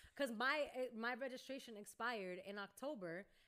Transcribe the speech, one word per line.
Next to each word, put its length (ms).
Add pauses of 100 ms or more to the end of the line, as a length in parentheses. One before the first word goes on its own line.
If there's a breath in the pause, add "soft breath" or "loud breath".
(160 loud breath)
'Cause 160
my, 420
eh, 200
my 200
registration 640
expired 680
in 140
October, 680 (220 soft breath)